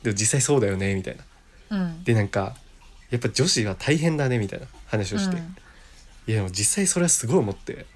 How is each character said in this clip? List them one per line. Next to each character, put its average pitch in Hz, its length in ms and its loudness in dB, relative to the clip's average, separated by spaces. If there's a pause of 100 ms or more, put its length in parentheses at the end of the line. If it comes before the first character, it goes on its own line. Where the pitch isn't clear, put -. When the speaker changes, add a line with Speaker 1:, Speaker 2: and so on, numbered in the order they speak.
Speaker 1:
「で 120 80 0
も 101 40 0
実 104 160 0
際 139 100 2
そ 143 160 4
う 123 40 4
だ 101 60 2
よ 95 100 0
ね」 98 180 0
み 95 80 -2
た - 80 -8
い - 60 -12 (520)
な。 208 80 -2
Speaker 2:
う 185 80 0
ん。 170 180 -8
Speaker 1:
で、 117 100 2
な 110 80 4
ん 98 60 0
か、 98 280 -4 (560)
「や 123 60 -2
っ 120 40 -2
ぱ 120 80 -2
女 120 180 2
子 110 180 2
は 95 100 -4
大 151 220 2
変 156 200 2
だ 139 120 2
ね」 123 100 2
み 101 80 0
た - 100 -8
い - 20 -10
な - 80 -14 (200)
話 104 260 -2
を 101 40 -2
し 101 120 0
て。 180 60 0
Speaker 2:
う 170 40 -6
ん。 165 160 -12 (720)
Speaker 1:
い 113 40 -2
や、 110 60 2
で 104 60 2
も 92 80 -4
実 98 240 0
際 104 120 2
そ - 120 0
れ 175 40 4
は 170 60 2
す - 180 0
ご 180 80 2
い - 20 8
思 107 140 2
っ 95 40 -6
て。 - 300 -12 (100)